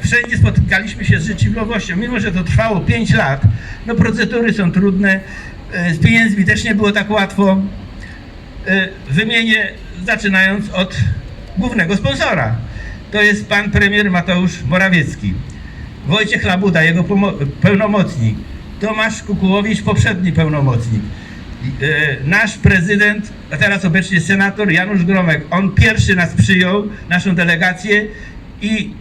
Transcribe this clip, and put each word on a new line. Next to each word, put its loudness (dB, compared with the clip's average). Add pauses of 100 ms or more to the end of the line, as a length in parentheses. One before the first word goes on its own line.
wszędzie 0
spotykaliśmy 2
się 4
z -2
życzliwością, -2
mimo -2
że -2
to -2
trwało 2
pięć 2
lat. 2 (440)
No, -2
procedury 2
są 0
trudne, 2 (540)
E, -2
z -4
pieniędzmi 4
też 2
nie 0
było 4
tak -2
łatwo. 2 (1040)
E, 0 (220)
wymienię, 0 (380)
zaczynając 0
od -4 (600)
głównego 0
sponsora. 0 (560)
To 0
jest 2
pan 0
premier 2
Mateusz 0
Morawiecki. 0 (720)
Wojciech 0
Labuda, 2
jego 2
pomo-, 2 (280)
pełnomocnik. 2 (440)
Tomasz -4
Kukułowicz, 0
poprzedni 2
pełnomocnik. 0 (800)
E, 0
nasz 0
prezydent, 2 (180)
a -6
teraz 0
obecnie 2
senator 0
Janusz 2
Gromek, 2 (100)
on 0
pierwszy 4
nas 0
przyjął, 2 (200)
naszą 0
delegację 0 (540)
i -4